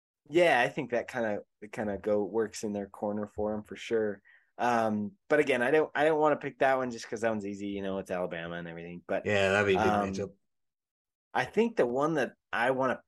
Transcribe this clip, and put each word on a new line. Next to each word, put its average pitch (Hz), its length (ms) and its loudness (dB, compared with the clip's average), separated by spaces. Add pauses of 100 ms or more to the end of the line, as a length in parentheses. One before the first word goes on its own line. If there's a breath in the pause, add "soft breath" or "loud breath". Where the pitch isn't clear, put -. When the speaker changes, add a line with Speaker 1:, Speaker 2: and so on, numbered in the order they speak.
(280)
Speaker 1:
Yeah, 156 320 4
I 131 80 2
think 139 220 -6
that 117 180 -2
kinda, 110 320 -2 (200)
it 107 120 -16
kinda 104 260 -4
go, 104 260 0
works 107 400 -4
in 107 80 -4
their 101 160 -4
corner 104 460 -6
for 107 200 -4
'em 107 80 -6
for 98 140 -16
sure. 107 460 -2 (360 soft breath)
Um, 110 540 0 (160)
but 151 100 4
again, 131 240 2
I 123 80 2
don't, 156 240 4
I 143 100 2
don't 156 160 4
wanna 147 160 4
pick 143 220 -10
that 135 200 4
one 127 120 -2
just 113 180 -10
'cause 113 120 -6
that 113 100 2
one's 104 160 -2
easy. 101 220 -6
You 98 140 -6
know, 98 160 -4
it's 92 120 -8
Alabama 85 460 -4
and 85 120 -8
everything. 85 380 -12
But 98 180 -2
Speaker 2:
Yeah, 98 260 2
that'd 101 160 4
be 98 80 4
a 92 40 4
good 107 140 4
Speaker 1:
um, 104 80 2
Speaker 2:
matchup. 98 320 -4 (1040)
Speaker 1:
I 123 100 0
think 226 320 0
the 139 100 4
one 139 280 0
that 131 200 0 (180)
I 117 180 2
wanna 127 380 0